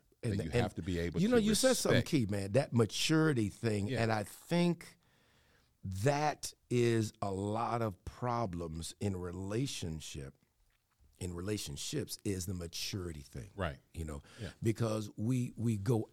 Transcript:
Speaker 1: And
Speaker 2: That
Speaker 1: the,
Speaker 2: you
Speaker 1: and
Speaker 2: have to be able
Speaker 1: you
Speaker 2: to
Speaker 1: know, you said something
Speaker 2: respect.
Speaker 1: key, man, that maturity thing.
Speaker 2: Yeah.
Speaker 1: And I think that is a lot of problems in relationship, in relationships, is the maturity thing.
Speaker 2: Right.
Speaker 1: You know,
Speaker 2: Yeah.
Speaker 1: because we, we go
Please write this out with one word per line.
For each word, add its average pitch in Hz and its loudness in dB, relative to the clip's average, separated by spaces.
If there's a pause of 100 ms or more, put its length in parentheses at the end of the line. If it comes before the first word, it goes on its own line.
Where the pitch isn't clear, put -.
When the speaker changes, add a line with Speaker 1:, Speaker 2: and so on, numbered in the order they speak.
(240)
Speaker 1:
And 110 0
Speaker 2:
That 98 0
Speaker 1:
the, 107 0
Speaker 2:
you 80 -4
Speaker 1:
and 120 4
Speaker 2:
have 92 -2
to 95 -6
be 87 0
able 87 0
Speaker 1:
you 196 4
Speaker 2:
to 247 4
Speaker 1:
know, 240 6
you 220 4
said 262 4
something - 4
Speaker 2:
respect. - 0
Speaker 1:
key, 127 2
man, 98 -2
that 135 2
maturity 123 4
thing. 104 0
Speaker 2:
Yeah. 120 0
Speaker 1:
And 113 4
I 107 0
think - 0 (1040)
that 143 0 (180)
is 117 4 (100)
a 101 0
lot 110 0
of 104 -2
problems 87 -4
in 101 0
relationship, 90 -6 (880)
in 90 -6
relationships, 107 -4
is 92 -2
the 98 -4
maturity 85 -6
thing. 107 -10
Speaker 2:
Right. 82 -2 (180)
Speaker 1:
You 82 -6
know, 73 -8 (180)
Speaker 2:
Yeah. 98 -6 (140)
Speaker 1:
because 110 0
we, 123 0
we 113 0
go 110 0